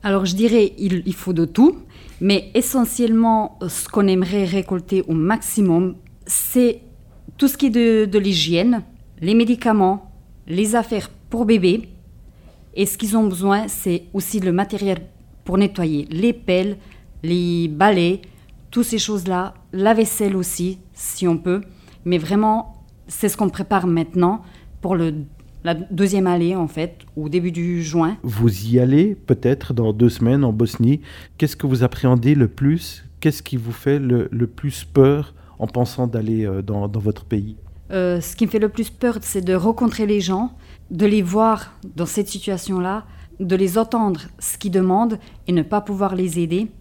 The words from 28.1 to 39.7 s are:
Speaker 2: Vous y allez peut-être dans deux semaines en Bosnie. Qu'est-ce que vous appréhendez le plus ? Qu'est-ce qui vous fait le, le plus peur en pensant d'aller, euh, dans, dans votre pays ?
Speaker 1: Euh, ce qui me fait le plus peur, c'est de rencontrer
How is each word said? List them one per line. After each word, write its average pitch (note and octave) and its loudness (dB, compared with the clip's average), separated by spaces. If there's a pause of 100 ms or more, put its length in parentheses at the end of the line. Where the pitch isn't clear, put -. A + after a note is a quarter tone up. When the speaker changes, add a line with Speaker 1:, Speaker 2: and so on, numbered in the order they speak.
Speaker 2:
Vous G#2+ 0
y A#2+ 4
allez D3+ 4
peut-être B2+ -2
dans A2+ 0
deux A2 4
semaines B2 2
en A2+ 2
Bosnie. A#2+ 0 (360)
Qu'est-ce D3+ -2
que D3 -4
vous B2+ 0
appréhendez B2+ 2
le B2 4
plus ? - -2 (160)
Qu'est-ce - -2
qui - -8
vous A2+ -6
fait C#3+ -2
le, B2 0
le A#2 0
plus - -8
peur C#3+ 4 (260)
en A2 -4
pensant B2 -2
d'aller, A2 -2
euh, G2 -4
dans, G2+ -4
dans G#2 -4
votre G#2 -2
pays ? G#2+ -4 (340)
Speaker 1:
Euh, F3+ 0
ce - -12
qui A#3 0
me F3 -4
fait A3 0
le G#3 2
plus G#3+ -6
peur, A#3+ -2
c'est F#3+ -4
de F#3 0
rencontrer A3+ 0